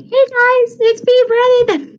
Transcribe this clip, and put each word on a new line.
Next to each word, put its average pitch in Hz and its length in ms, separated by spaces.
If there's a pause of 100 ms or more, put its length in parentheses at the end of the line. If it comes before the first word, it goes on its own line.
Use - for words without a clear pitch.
Hey, - 100
guys, 494 680
it's 453 260
me, 494 200
Brennan. 480 720